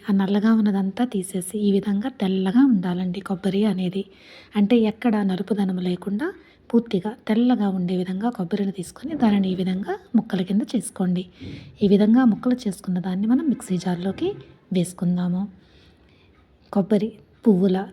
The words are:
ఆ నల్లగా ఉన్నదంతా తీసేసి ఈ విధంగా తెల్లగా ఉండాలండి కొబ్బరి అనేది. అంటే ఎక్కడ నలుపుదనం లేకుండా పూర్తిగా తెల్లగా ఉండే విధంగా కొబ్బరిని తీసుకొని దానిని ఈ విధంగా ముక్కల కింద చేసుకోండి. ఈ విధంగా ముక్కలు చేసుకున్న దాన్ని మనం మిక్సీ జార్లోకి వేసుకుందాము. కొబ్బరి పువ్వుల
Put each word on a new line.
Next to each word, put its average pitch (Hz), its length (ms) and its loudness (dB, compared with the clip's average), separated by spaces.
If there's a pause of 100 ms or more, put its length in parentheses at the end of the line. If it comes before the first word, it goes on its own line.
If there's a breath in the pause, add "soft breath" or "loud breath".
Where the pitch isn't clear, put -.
ఆ 208 120 -2
నల్లగా 196 400 2
ఉన్నదంతా 202 520 0
తీసేసి 185 540 -6
ఈ 202 120 2
విధంగా 202 460 0
తెల్లగా 190 480 2
ఉండాలండి 185 560 0
కొబ్బరి 190 440 -2
అనేది. 185 380 -2 (520 loud breath)
అంటే 208 280 4
ఎక్కడ 214 400 0
నలుపుదనం 190 560 -2
లేకుండా 185 480 -4 (420 loud breath)
పూర్తిగా 214 420 0 (120)
తెల్లగా 226 460 2
ఉండే 185 280 -2
విధంగా 185 320 -4
కొబ్బరిని 196 440 -4
తీసుకొని 254 420 -10
దానిని 202 340 2
ఈ 180 60 -2
విధంగా 185 400 -4 (180)
ముక్కల 208 280 0
కింద 196 260 0
చేసుకోండి. 185 560 -2 (540 loud breath)
ఈ 208 100 2
విధంగా 214 380 6
ముక్కలు 247 340 2
చేసుకున్న 185 400 -4
దాన్ని 190 280 -4
మనం 285 220 2
మిక్సీ 185 280 -2
జార్లోకి 185 520 -2 (420 loud breath)
వేసుకుందాము. 180 680 -2 (1300 soft breath)
కొబ్బరి 202 340 2 (320)
పువ్వుల 185 380 4 (160)